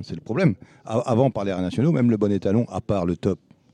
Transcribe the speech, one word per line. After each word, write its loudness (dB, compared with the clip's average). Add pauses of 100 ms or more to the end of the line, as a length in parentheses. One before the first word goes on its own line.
C'est -10
le -12
problème. 0 (300)
A-, -2
avant, 2
par -6
les -4
haras -2
nationaux, 0
même 2
le 2
bon 2
étalon, 0
à -6
part -2
le 0
top, -2 (340)